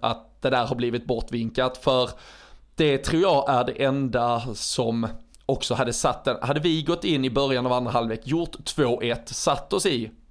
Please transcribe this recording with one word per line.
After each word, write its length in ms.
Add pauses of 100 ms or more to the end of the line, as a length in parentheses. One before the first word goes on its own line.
att 420
det 80
där 160
har 100
blivit 300
bortvinkat. 680
För 340 (680)
det 200
tror 240
jag 280
är 140
det 200
enda 680
som 540 (380)
också 280
hade 180
satt 320
den. 180
Hade 180
vi 220
gått 220
in 200
i 60
början 360
av 60
andra 180
halvlek, 340
gjort 400
två 380
ett, 260
satt 440
oss 140
i 240 (200)